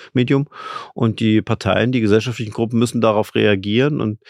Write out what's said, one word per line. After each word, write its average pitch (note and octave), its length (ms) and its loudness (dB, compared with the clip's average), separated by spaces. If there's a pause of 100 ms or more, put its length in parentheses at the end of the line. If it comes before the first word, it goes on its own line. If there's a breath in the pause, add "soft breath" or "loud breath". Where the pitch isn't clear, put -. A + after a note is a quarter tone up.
(140 loud breath)
Medium C#3 340 2 (460 loud breath)
und A2+ 260 0
die G#2+ 220 2
Parteien, G#2+ 500 0
die B2+ 80 0
gesellschaftlichen A2 540 0
Gruppen A2+ 240 -2
müssen A#2 240 0
darauf G#2+ 320 2
reagieren G#2+ 680 0
und A2 180 -4 (120)